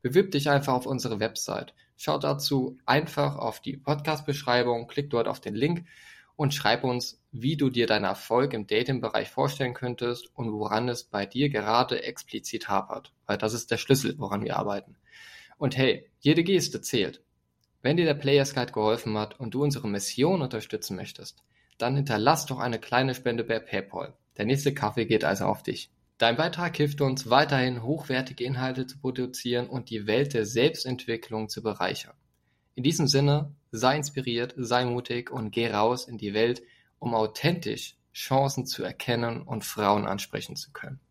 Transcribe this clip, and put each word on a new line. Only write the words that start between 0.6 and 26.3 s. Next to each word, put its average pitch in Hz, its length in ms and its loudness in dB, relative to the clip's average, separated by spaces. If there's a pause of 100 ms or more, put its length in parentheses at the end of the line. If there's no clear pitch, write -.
auf 123 140 2
unsere 113 340 -2
Website. - 540 -4 (220)
Schau 151 220 0
dazu 143 680 0
einfach 143 500 2
auf 113 240 -4
die 135 160 -8
Podcast-Beschreibung, 139 1080 0
klick 143 240 -4
dort 117 160 2
auf 107 140 -4
den 110 140 -6
Link 165 320 0 (500)
und 143 180 0
schreib 113 300 2
uns, 123 360 -2 (120)
wie 131 240 -2
du 143 140 2
dir 120 160 2
deinen 107 180 2
Erfolg 117 480 0
im 107 140 -6
Dating-Bereich 117 640 -2
vorstellen 139 440 -2
könntest 120 600 -6
und 113 180 -4
woran 107 360 0
es 117 160 -4
bei 101 220 -4
dir 139 220 0
gerade 117 560 2
explizit - 640 -8
hapert. 98 440 -2 (140)
Weil 101 120 0
das 110 160 0
ist 117 160 -6
der 113 80 0
Schlüssel, 135 400 2
woran 101 260 -4
wir - 140 -2
arbeiten. 101 380 -6 (600)
Und 131 180 -2
hey, 131 320 2 (120)
jede 160 240 4
Geste 175 380 0
zählt. 95 400 -2 (600)
Wenn 139 140 2
dir 175 80 4
der 151 100 4
Players 139 400 4
Guide 123 180 -2
geholfen 107 440 2
hat 107 240 -4
und 117 140 -10
du 131 80 0
unsere 139 260 0
Mission 135 540 0
unterstützen 110 540 -6
möchtest, - 460 -14 (360)
dann 123 180 0
hinterlass 143 500 4
doch 127 120 -6
eine 120 200 -2
kleine 127 360 2
Spende 117 280 -2
bei 113 160 0
PayPal. - 560 -6 (220)
Der 104 80 -2
nächste 139 300 2
Kaffee 107 320 0
geht 110 180 2
also 98 220 2
auf 98 160 0
dich. - 280 -6 (280)
Dein 117 180 6